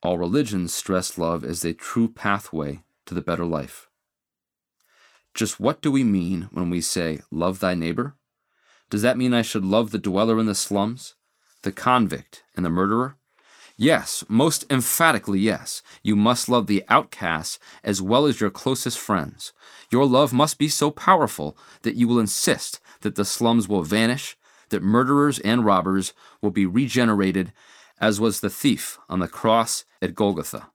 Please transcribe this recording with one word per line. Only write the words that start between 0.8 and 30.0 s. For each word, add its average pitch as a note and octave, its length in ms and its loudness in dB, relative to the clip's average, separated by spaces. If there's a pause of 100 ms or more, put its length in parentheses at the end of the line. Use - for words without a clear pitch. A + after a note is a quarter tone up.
love E2+ 260 -2
as D#2+ 200 -6
a E2+ 100 -2
true - 340 -2
pathway D#2+ 760 -4 (220)
to - 100 -12
the F2 80 -4
better E2+ 220 -4
life. D#2+ 440 -6 (1400)
Just - 280 -4
what C3 200 0
do D3 120 -2
we C3+ 100 2
mean F#2+ 480 0
when F2+ 200 -4
we F2 100 -2
say, D#2+ 500 -4
"Love F2+ 300 -2
thy F#2 140 0
neighbor"? F2 420 -4 (760)
Does G#2 120 -2
that A#2+ 160 2
mean B2 160 2
I A#2+ 80 2
should G#2 240 -4
love G#2+ 240 2
the A2 80 -4
dweller G#2+ 420 2
in A2 60 2
the G#2 80 0
slums, G#2 600 -4 (460)
the G2 100 -6
convict, G#2 720 0 (140)
and F2+ 80 -2
the E2+ 60 -2
murderer? G#2+ 480 -2 (580)
Yes, - 520 2
most B2+ 420 2
emphatically B2+ 680 0
yes. G2+ 440 -2 (200)
You G#2 140 2
must A#2 320 2
love A#2+ 180 2
the G2+ 220 0
outcasts F2 680 0 (260)
as G2 160 -2
well A2+ 240 2
as C#3+ 160 0
your G#2 100 0
closest - 480 -4
friends. - 540 -4 (380)
Your C3 160 4
love C3 260 4
must C#3+ 240 2
be D3 140 0
so D3 200 0
powerful C#3+ 680 0 (260)
that A2+ 140 -2
you A#2+ 120 4
will A#2+ 100 4
insist - 640 -2 (220)
that G#2+ 120 -4
the G2+ 120 0
slums A#2 420 2
will G2+ 140 2
vanish, A2+ 560 -2 (320)
that G2 120 -2
murderers C3 580 4
and A2+ 260 2
robbers F#2 480 2 (260)
will G#2 100 0
be G2 140 2
regenerated, G2+ 880 2 (480)
as G#2 180 2
was G#2+ 220 0
the G2+ 100 -2
thief - 560 -2
on F#2 140 -4
the F2 80 -2
cross - 560 0 (160)